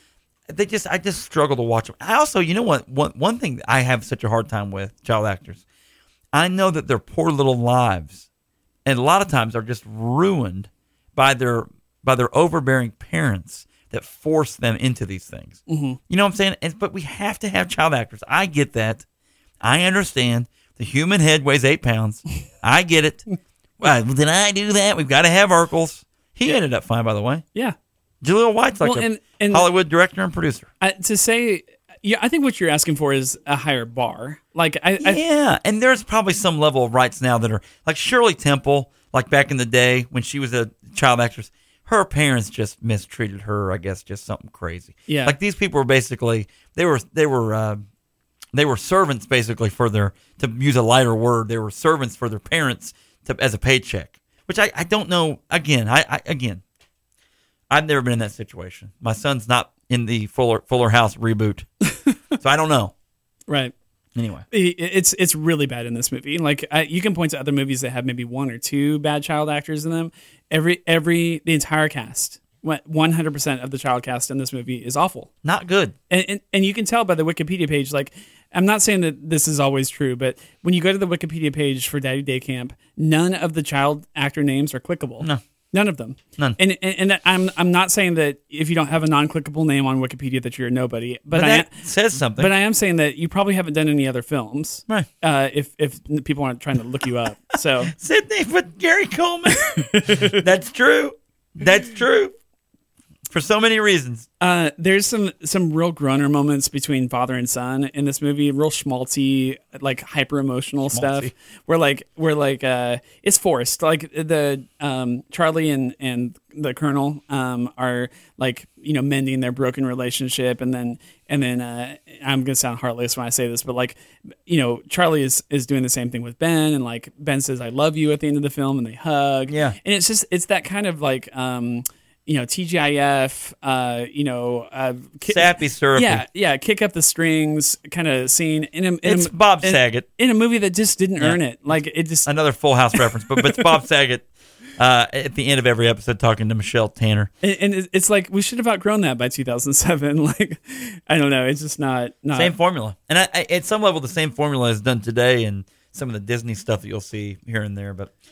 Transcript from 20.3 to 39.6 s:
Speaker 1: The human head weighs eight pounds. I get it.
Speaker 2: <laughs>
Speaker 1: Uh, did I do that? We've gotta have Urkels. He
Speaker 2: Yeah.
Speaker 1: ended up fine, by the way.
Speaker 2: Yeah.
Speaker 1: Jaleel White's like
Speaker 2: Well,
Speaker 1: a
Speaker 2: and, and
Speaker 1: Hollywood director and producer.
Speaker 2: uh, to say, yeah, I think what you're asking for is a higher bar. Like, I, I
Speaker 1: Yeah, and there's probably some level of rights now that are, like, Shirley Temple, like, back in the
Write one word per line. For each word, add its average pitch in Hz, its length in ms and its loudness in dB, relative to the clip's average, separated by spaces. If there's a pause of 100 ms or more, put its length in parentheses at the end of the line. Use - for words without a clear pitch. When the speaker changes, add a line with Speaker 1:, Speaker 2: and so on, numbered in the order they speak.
Speaker 1:
The 113 80 -8
human 165 360 0
head 156 240 6
weighs 139 200 2
eight 143 180 2
pounds. 110 400 -2 (420)
I 147 180 6
get 165 220 4
it. - 260 -2
Speaker 2:
<laughs> 180 80 -4 (420)
Speaker 1:
Uh, 135 220 6
did 131 240 2
I 196 240 4
do 202 220 0
that? 202 240 4
We've 156 100 -2
gotta 143 220 6
have 190 220 6
Urkels. 165 520 2 (320)
He 254 140 0
Speaker 2:
Yeah. 294 80 2
Speaker 1:
ended 147 180 0
up 95 80 -2
fine, 113 220 -2
by 110 100 0
the 104 80 -2
way. 143 220 -4 (100)
Speaker 2:
Yeah. 226 200 -4 (500)
Speaker 1:
Jaleel 214 280 4
White's 226 280 0
like 240 100 4
Speaker 2:
Well, 233 80 0
Speaker 1:
a 226 40 -2
Speaker 2:
and, 220 180 -2 (180)
and 208 160 2
Speaker 1:
Hollywood 180 340 4
director 180 360 2
and 170 80 -4
producer. 160 340 -4 (140)
Speaker 2:
uh, 190 100 2 (140)
to 214 120 0
say, 233 460 2 (400)
yeah, 202 180 0
I 240 80 0
think 302 140 2
what 262 160 2
you're 165 120 0
asking 147 260 0
for 143 160 0
is 131 340 -2
a 143 80 0
higher 131 300 -2
bar. 120 560 -6 (120)
Like, 165 300 0
I, 185 240 2
I 196 60 6
Speaker 1:
Yeah, 294 520 2
and 208 160 0
there's 254 220 4
probably 214 300 0
some 170 260 0
level 147 260 4
of 113 80 -2
rights 127 300 2
now 123 160 2
that 113 140 0
are, 104 80 -2 (260)
like, 160 100 0
Shirley 240 380 2
Temple, 139 560 0 (240)
like, 131 160 -2
back 143 220 2
in 135 60 -2
the 123 60 0